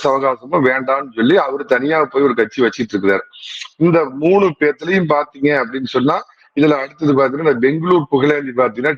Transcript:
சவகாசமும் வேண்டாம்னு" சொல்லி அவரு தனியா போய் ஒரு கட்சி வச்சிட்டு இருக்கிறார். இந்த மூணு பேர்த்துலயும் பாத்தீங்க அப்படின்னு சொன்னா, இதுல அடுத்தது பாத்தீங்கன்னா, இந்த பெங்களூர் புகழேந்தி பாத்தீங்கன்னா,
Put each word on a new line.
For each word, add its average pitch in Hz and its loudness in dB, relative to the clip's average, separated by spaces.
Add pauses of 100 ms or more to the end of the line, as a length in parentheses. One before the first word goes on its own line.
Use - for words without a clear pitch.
சவகாசமும் 135 0
வேண்டாம்னு" 131 -2
சொல்லி 120 2
அவரு 139 -2
தனியா 147 0
போய் 139 0
ஒரு 131 2
கட்சி 117 -2
வச்சிட்டு 113 0
இருக்கிறார். 98 0 (540)
இந்த 165 2
மூணு 170 0
பேர்த்துலயும் 160 0
பாத்தீங்க 147 0
அப்படின்னு 127 -6
சொன்னா, 139 -2 (300)
இதுல 151 2
அடுத்தது 139 -2
பாத்தீங்கன்னா, 135 0
இந்த 156 2
பெங்களூர் 156 0
புகழேந்தி 139 0
பாத்தீங்கன்னா, 123 0